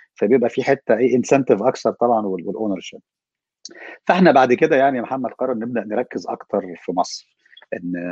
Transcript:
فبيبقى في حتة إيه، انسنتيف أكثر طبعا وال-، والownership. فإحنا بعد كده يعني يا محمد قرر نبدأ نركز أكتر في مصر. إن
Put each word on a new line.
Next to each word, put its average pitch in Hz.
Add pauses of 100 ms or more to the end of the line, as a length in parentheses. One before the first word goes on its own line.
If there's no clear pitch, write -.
(160)
فبيبقى 117
في 131
حتة 135
إيه، 123
انسنتيف 120
أكثر 120
طبعا 113
وال-، 92
والownership. 95 (1080)
فإحنا 180
بعد 131
كده 156
يعني 135
يا 117
محمد 127
قرر 131
نبدأ 117
نركز 107
أكتر 107 (200)
في -
مصر. - (360)
إن 87 (200)